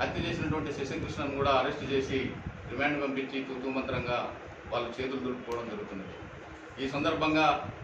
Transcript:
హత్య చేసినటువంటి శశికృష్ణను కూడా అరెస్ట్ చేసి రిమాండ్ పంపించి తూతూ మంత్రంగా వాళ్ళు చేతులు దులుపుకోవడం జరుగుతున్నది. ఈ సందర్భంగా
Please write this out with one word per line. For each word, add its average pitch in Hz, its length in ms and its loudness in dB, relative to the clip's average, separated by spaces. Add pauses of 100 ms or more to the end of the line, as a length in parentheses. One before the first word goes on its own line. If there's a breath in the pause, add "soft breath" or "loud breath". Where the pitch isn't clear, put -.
హత్య 170 260 0
చేసినటువంటి 156 520 0
శశికృష్ణను - 600 -2
కూడా 139 200 6
అరెస్ట్ - 320 0
చేసి 131 280 2 (500)
రిమాండ్ 143 320 2
పంపించి 131 360 0 (100)
తూతూ 131 300 -2
మంత్రంగా 123 400 0 (540)
వాళ్ళు 120 160 0 (100)
చేతులు 131 260 -2
దులుపుకోవడం 120 480 -2
జరుగుతున్నది. 95 440 -6 (680)
ఈ 135 120 0
సందర్భంగా 156 520 6 (380)